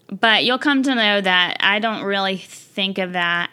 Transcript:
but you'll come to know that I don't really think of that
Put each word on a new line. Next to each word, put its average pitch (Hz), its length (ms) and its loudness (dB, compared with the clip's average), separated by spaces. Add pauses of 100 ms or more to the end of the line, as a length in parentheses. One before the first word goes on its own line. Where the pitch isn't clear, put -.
but 202 360 2
you'll 247 160 0
come 269 240 2
to 269 120 -2
know 208 260 2
that 180 380 2
I 202 200 0
don't 220 240 -4
really 196 340 -2
think - 600 -10
of 185 160 -4
that 175 400 -2